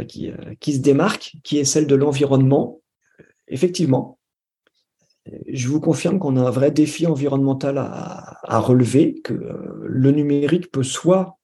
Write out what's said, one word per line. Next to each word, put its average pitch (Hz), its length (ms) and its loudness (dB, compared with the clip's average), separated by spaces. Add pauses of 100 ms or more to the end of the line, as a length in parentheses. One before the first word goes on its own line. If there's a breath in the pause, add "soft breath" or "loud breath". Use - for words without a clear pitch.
qui, - 240 -12
euh, - 280 -16
qui 151 140 -4
se 135 80 -2
démarque, 143 540 0 (100)
qui 147 140 -2
est 143 60 0
celle 151 220 0
de 139 80 4
l'environnement. 135 840 2 (680 soft breath)
Effectivement, 165 720 -2 (1300)
je 127 220 -4
vous 151 120 0
confirme 165 380 0
qu'on 143 180 0
a 127 40 4
un 127 100 2
vrai 131 200 2
défi 151 360 0
environnemental 139 720 0
à, - 680 -10
à - 160 -2
relever, 123 640 2
que, - 120 -8
euh, - 500 -12
le 131 260 2
numérique 147 640 0
peut 135 100 -2
soit 185 600 0